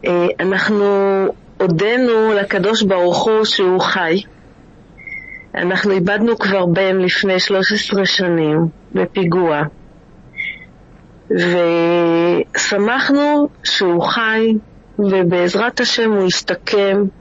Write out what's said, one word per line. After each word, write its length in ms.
אה, 220
אנחנו 460
הודינו 720
לקדוש 500
ברוך 440
הוא 180
שהוא 360
חי. 400
אנחנו 360
איבדנו 480
כבר 260
בן 320
לפני 420
שלוש 340
עשרה 320
שנים 520
בפיגוע. 680
ושמחנו 920
שהוא 400
חי, 500
ובעזרת 800
השם 320
הוא 160
ישתקם. 760